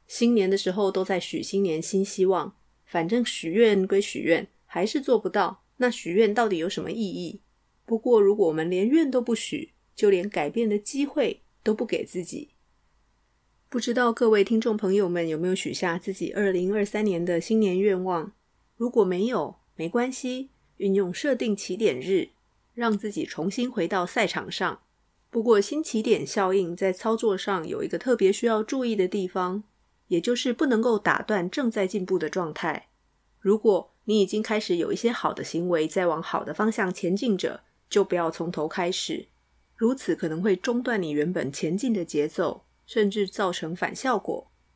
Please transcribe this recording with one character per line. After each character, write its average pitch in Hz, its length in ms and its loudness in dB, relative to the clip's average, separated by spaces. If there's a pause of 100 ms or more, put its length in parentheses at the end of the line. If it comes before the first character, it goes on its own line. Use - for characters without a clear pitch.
新 240 260 2
年 196 160 4
的 196 80 2
时 190 140 -2
候 196 180 2
都 190 140 0
在 190 160 0
许 - 240 -6
新 196 180 -2
年 165 200 0
新 190 240 0
希 190 200 0
望， 185 300 0 (300)
反 170 200 -2
正 233 200 0
许 - 240 -6
愿 202 360 6
归 196 140 2
许 - 200 -4
愿， 160 280 2 (180)
还 170 200 -2
是 254 160 -2
做 240 180 2
不 - 80 -4
到， 190 360 -2 (140)
那 247 140 2
许 170 220 -8
愿 208 200 4
到 226 140 2
底 196 100 0
有 165 120 -2
什 - 120 -6
么 - 100 -6
意 226 100 -6
义？ 180 400 -6 (440)
不 226 140 -2
过 233 220 4
如 202 140 6
果 202 120 4
我 156 60 0
们 160 160 -2
连 185 180 2
愿 285 240 4
都 247 100 0
不 233 140 -2
许， - 380 -8 (200)
就 208 160 2
连 190 180 4
改 165 220 -2
变 226 180 0
的 208 120 2
机 277 260 -4
会 285 360 -2 (200)
都 220 120 2
不 226 120 -2
给 - 180 -4
自 180 200 -8
己。 - 260 -10 (1200)
不 247 100 -4
知 233 140 -2
道 240 180 2
各 226 180 2
位 208 140 6
听 220 160 2
众 226 160 0
朋 196 200 2
友 202 120 4
们 170 200 0
有 160 100 -2
没 170 100 0
有 185 60 2
许 190 200 -4
下 180 260 -2
自 196 120 -8
己 - 200 -6
二 202 200 0
零 185 220 0
二 208 100 2
三 214 220 -2
年 175 180 0
的 175 160 0
新 220 200 2
年 185 200 2
愿 190 220 2
望？ 185 300 -2 (460)
如 240 120 -2
果 240 140 4
没 185 240 0
有， 190 300 -2 (180)
没 160 120 -6
关 240 240 0
系， 254 380 -6 (280)
运 196 180 2
用 190 180 0
设 277 220 0
定 226 200 0
起 185 220 -8
点 175 220 2
日， 170 300 0 (440)
让 233 240 0
自 208 140 -6
己 165 140 -4
重 160 240 -4
新 247 200 -2
回 185 180 -4
到 185 180 0
赛 220 200 0
场 165 260 -4
上。 - 300 -4 (480)
不 226 140 -2
过 220 160 6
新 294 240 -2
起 220 180 -2
点 190 240 2
效 185 280 0
应 180 220 0
在 185 180 0
操 220 220 -2
作 220 220 0
上 190 300 -4
有 - 160 -4
一 - 40 -4
个 175 100 -4
特 247 180 2
别 196 160 4
需 202 140 -2
要 220 180 2
注 262 220 -2
意 226 100 0
的 190 120 2
地 190 200 -2
方， 185 360 -4 (440)
也 170 140 2
就 240 140 0
是 240 180 -2
不 311 120 0
能 233 160 2
够 233 160 2
打 175 240 0
断 185 280 -2
正 262 200 -2
在 214 160 -2
进 185 200 -2
步 185 120 0
的 160 120 -2
状 165 240 -4
态。 151 340 -6 (520)
如 202 180 4
果 214 340 2 (140)
你 214 160 4
已 196 40 4
经 214 160 -2
开 220 180 -2
始 185 180 -2
有 - 160 -2
一 - 20 -4
些 233 160 0
好 220 220 -2
的 - 100 -8
行 170 260 -4
为 160 180 2
在 180 200 0
往 160 160 0
好 - 200 -4
的 - 100 -8
方 214 180 0
向 190 220 -2
前 185 220 -2
进 208 220 0
着， - 240 -4 (280)
就 202 140 4
不 185 120 -2
要 165 160 0
从 165 180 -6
头 156 180 -4
开 175 220 -2
始， - 380 -6 (480)
如 233 180 2
此 196 220 -2
可 175 140 -4
能 160 120 -6
会 196 140 2
中 233 260 -2
断 233 200 -2
你 165 80 -4
原 147 220 0
本 160 200 -4
前 170 260 -2
进 233 160 0
的 180 120 -2
节 147 220 0
奏， - 360 -4 (220)
甚 208 260 2
至 202 160 -2
造 190 240 -2
成 165 240 -6
反 - 180 -4
效 254 240 0
果。 - 340 -8 (240)